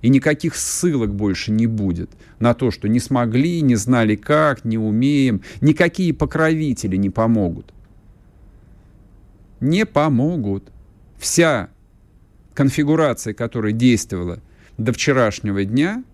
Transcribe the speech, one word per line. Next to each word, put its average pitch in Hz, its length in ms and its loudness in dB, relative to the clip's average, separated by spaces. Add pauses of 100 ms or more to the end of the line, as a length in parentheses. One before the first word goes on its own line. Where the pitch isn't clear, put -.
И 117 80 2
никаких 143 460 2
ссылок 123 600 -2
больше 101 360 -2
не 110 140 2
будет 98 460 -2 (280)
на 120 140 2
то, 120 160 0
что - 180 -6
не 117 120 2
смогли, 135 640 0
не 131 140 4
знали 110 400 2
как, 147 480 0
не 113 140 -2
умеем. 120 640 0 (200)
Никакие 165 520 2
покровители 156 840 -2
не 98 140 0
помогут. 107 640 -2 (1900)
Не 175 280 2
помогут. 139 840 0 (460)
Вся 151 520 0 (840)
конфигурация, 143 800 0
которая 110 380 -4
действовала 107 680 0 (360)
до 113 160 -2
вчерашнего 107 720 0
дня 165 380 -2 (100)